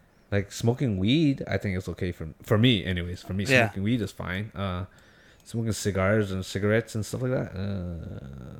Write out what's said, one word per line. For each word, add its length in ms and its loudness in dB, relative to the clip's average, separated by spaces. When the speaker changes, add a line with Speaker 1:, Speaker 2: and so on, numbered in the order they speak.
Speaker 1:
Like, 220 0
smoking 460 2
weed, 500 4
I 80 0
think 200 -2
is 120 -4
okay 240 -4
for, 160 -10
for 160 4
me, 260 6
anyways. 380 -4
For 100 -8
me, 120 -2
Speaker 2:
Yeah. 240 4
Speaker 1:
smoking 140 -6
weed 200 0
is 100 -4
fine. 420 -6
Uh, 300 -4
smoking 280 -2
cigars 580 2
and 160 -4
cigarettes 480 0
and 100 -2
stuff 180 -6
like 100 -2
that, 240 -4
uh, 640 -6